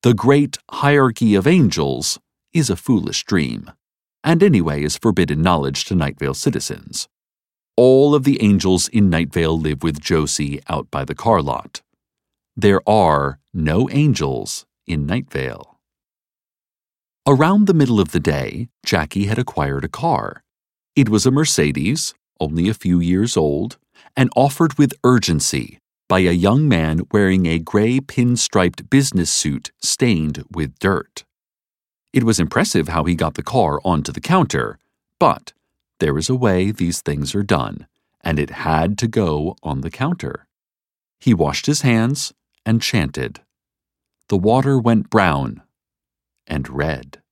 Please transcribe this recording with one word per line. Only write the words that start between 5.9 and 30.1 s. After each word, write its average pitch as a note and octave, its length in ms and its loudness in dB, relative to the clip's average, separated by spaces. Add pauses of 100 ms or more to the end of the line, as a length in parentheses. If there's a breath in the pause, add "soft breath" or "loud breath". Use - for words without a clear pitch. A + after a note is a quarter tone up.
Night C#2+ 240 -2
Vale C#2 140 -4
citizens. - 760 -6 (720)
All C3+ 380 6
of C3+ 100 2
the C#3 160 2
angels F#2+ 480 2
in G2+ 220 4
Night E2 200 0
Vale D#2+ 300 0
live D2+ 220 -4
with D2 180 -2
Josie D2 680 -2
out D2+ 220 -6
by C2+ 140 -6
the D2 100 -10
car G#2+ 280 0
lot. - 400 -8 (760)
There G2 320 4
are D2+ 520 2 (120)
no E2+ 380 0
angels E2 760 -2 (220)
in D2 180 -4
Night F#2 260 -4
Vale. C2 480 -10 (1500)
Around D#3+ 400 4
the F#3+ 80 4
middle B2 260 4
of E2+ 120 0
the D#2+ 140 -2 (100)
day, C#2 340 -8 (120)
Jackie F#2+ 440 -2
had A2 120 -2
acquired C#2 460 -4
a - 40 -8
car. A#2+ 540 -6 (540)
It A#2+ 140 4
was G#2+ 160 2
a B2+ 40 4
Mercedes, A#2+ 840 -2 (260)
only E2 300 -2
a A2+ 140 -6
few F2+ 140 2
years F#2 380 0
old, D#2 400 -2 (400 soft breath)
and C3 180 2
offered C#3+ 440 2
with C#3+ 160 2 (100)
urgency E2+ 720 0 (300)
by F#2 120 4
a F2+ 120 4
young G2+ 340 2
man D#2+ 360 2 (100)
wearing F#2+ 340 2
a E2 140 0
gray A2 400 0
pinstriped A#2+ 880 0
business C3 400 2
suit - 400 -4 (100)
stained D#2+ 720 -2